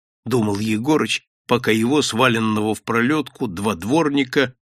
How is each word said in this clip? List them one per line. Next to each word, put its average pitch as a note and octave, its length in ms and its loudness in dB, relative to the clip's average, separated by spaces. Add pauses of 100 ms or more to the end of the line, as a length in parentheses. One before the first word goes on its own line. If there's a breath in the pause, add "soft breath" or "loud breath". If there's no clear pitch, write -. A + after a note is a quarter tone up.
(260)
думал G#2+ 340 0
Егорыч, A2 680 0 (180)
пока A#2+ 260 0
его, A#2 300 2
сваленного A2 720 0
в - 100 -8
пролётку, B2 640 -2
два G2 280 -4
дворника, C#3 880 0